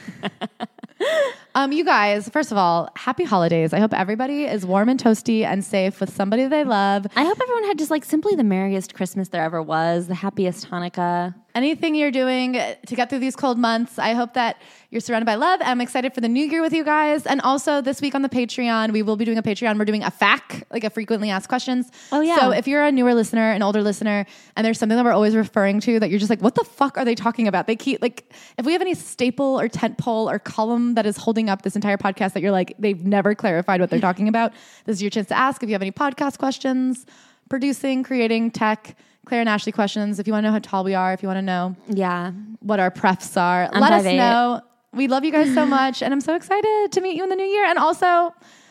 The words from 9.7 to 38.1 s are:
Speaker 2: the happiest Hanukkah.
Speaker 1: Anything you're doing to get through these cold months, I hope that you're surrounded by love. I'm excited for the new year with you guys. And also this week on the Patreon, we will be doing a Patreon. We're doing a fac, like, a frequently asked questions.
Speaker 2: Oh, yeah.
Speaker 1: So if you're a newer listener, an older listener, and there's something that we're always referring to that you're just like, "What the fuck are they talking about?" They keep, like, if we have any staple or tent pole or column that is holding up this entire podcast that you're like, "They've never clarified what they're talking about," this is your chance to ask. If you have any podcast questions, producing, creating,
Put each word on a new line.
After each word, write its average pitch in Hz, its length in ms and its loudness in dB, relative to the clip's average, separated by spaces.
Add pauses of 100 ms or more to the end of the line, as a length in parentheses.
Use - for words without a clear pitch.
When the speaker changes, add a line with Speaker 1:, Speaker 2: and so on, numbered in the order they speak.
Speaker 2:
the 180 80 -6
happiest 190 560 -4
Hanukkah. 175 640 -4 (200)
Speaker 1:
Anything 302 400 -2
you're 294 160 0
doing 254 420 0 (340)
to - 80 -10
get 240 140 -2
through 269 120 -4
these 254 140 -2
cold 254 240 -2
months, 233 400 0
I 220 140 0
hope 240 220 -2
that 233 260 -2 (300)
you're 226 100 -6
surrounded 226 240 -2
by 220 120 2
love. 349 280 2
I'm 247 160 0
excited 254 320 -2
for - 80 -8
the 233 80 0
new 254 160 2
year 311 160 0
with 320 140 0
you 320 100 0
guys. 302 400 2
And 277 160 0
also 285 400 0
this 262 220 -2
week 277 120 -2
on 277 60 0
the 277 80 0
Patreon, 233 640 0
we 214 80 2
will 214 160 0
be 226 80 -2
doing 226 140 0
a 220 40 0
Patreon. 214 360 0
We're 214 80 0
doing 214 180 0
a - 60 0
fac, - 600 2
like, 226 140 -6
a 214 60 -4
frequently 214 400 -4
asked 190 180 -4
questions. 247 420 -2 (220)
Speaker 2:
Oh, 285 80 2
yeah. 320 180 2
Speaker 1:
So 262 120 4
if - 180 0
you're 294 160 2
a 294 80 4
newer 247 220 4
listener, 220 380 2
an 208 100 0
older 208 180 2
listener, 208 460 -2 (300)
and 220 100 0
there's 226 120 0
something 226 180 2
that 247 100 4
we're 240 80 6
always 214 200 4
referring 208 460 2
to 226 200 2
that 196 100 0
you're 202 80 2
just 202 100 0
like, 214 140 0
"What 220 140 4
the 466 80 2
fuck - 340 -2
are 269 80 0
they 233 80 2
talking 226 340 0
about?" 185 180 0
They 226 100 0
keep, - 260 -4
like, - 280 -4 (280)
if 247 80 -4
we 311 60 2
have 359 100 0
any 370 120 -2
staple 262 640 -2
or - 80 0
tent 226 300 -4
pole 220 320 -2
or 165 100 -2
column 240 580 -2
that 214 100 2
is 208 100 -2
holding 220 320 0
up 196 140 -2
this 190 140 -4
entire 208 200 0
podcast 196 380 -2
that 202 80 -4
you're 196 100 0
like, 185 260 -2
"They've 202 280 -2
never 202 280 2
clarified 180 460 0
what 180 80 2
they're - 120 0
talking 185 280 0
about," 226 240 0 (320)
this 214 120 -4
is 180 60 -6
your 208 80 -2
chance 208 180 -4
to - 100 -2
ask. 262 240 0
If 220 80 -4
you 214 40 0
have 190 80 -2
any 196 100 -4
podcast 277 460 -2
questions, 254 680 -2 (420)
producing, 269 540 -2
creating, 226 480 0